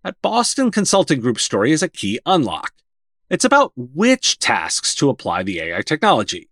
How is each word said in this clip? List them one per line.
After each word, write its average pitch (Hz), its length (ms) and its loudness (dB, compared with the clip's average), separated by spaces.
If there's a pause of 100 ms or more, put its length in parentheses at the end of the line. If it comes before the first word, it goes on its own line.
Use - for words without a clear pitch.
That 185 180 -10
Boston 233 500 0
Consulting 180 500 0
Group 117 180 0
story 107 320 0
is 160 120 0
a 185 40 -2
key 107 380 -4
unlock. 120 480 0 (560)
It's - 160 0
about 277 320 4
which 156 600 0
tasks - 560 -2
to 143 140 2
apply 92 340 -2
the 95 160 -6
A 85 180 -6
I 104 60 -4
technology. 151 680 0